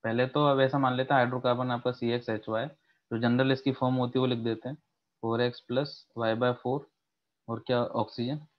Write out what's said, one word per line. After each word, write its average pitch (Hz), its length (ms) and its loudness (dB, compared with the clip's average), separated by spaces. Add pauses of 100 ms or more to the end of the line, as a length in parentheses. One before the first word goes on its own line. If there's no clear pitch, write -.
पहले 117 240 2
तो 147 180 2
अब 135 140 4
ऐसा 135 180 2
मान 127 160 2
लेते 131 200 0
हैं 131 60 6
hydrocarbon 123 500 0
आपका 123 220 -2
सीएक्सएचवाई, 117 720 -2
जो - 520 -12
general 123 340 2
इसकी 131 200 0
form 127 220 0
होती 123 240 0
है - 20 4
वो 131 60 2
लिख 123 140 0
देते 113 280 -4
हैं, 143 80 -10 (460)
four 113 200 0
X 123 260 -2
plus 139 300 -2 (220)
Y 113 160 2
by 123 180 2
four 135 320 -4 (640)
और 113 180 -6
क्या 120 160 0 (180)
oxygen? 127 400 -4 (180)